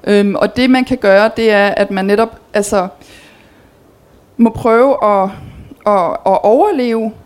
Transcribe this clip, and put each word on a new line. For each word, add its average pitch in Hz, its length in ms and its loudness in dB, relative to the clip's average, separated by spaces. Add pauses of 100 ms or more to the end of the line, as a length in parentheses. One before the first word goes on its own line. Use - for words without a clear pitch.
Øhm, 202 320 0
og - 200 -2
det, 247 140 0
man 254 160 2
kan 254 120 -4
gøre, 208 400 2
det 226 140 2
er, 202 160 2
at 202 240 -2
man 190 140 -4
netop, 214 340 -2 (140)
altså, 202 340 -2 (1500)
må 233 120 2
prøve 233 560 0
at, 196 240 0 (560)
at, 196 240 0 (160)
at 190 180 0
overleve 240 680 0 (140)